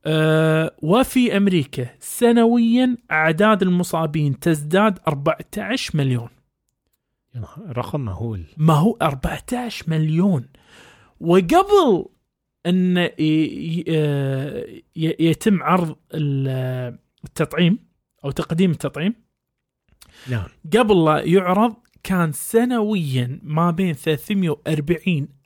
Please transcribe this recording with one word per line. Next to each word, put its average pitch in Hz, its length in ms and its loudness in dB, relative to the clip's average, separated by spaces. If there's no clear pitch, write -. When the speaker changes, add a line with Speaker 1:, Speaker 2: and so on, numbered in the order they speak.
Speaker 1:
آه، 156 760 2
وفي 233 560 2
أمريكا 170 500 0
سنويًا 233 960 2
أعداد 165 500 2
المصابين 160 760 0
تزداد 170 680 0
أربعتاش 160 880 -4
مليون. 127 340 0
Speaker 2:
يا 120 40 -10
نهار، 143 380 -14
رقم 139 240 -6
مهول. 104 420 -8
Speaker 1:
ما 156 160 4
هو 170 280 2
أربعتاش 165 880 -6
مليون. 160 560 0
وقبل 226 880 4
أن 180 320 2
ي-، 175 220 0
ي-، 156 720 0
آه، 143 760 -2
ي-، 160 240 -4
يتم 165 440 2
عرض 165 320 0
ال-، 131 840 -4
التطعيم 180 540 0
أو 139 60 -6
تقديم 170 400 0
التطعيم، 151 420 -4
Speaker 2:
نعم. 110 160 -4
Speaker 1:
قبل 208 280 4
لا 151 140 4
يعرض 190 540 2
كان 175 280 0
سنويًا 196 1120 -2
ما 165 280 0
بين 175 220 -2
ثلاثمية 165 560 -2
وأربعين 151 800 -2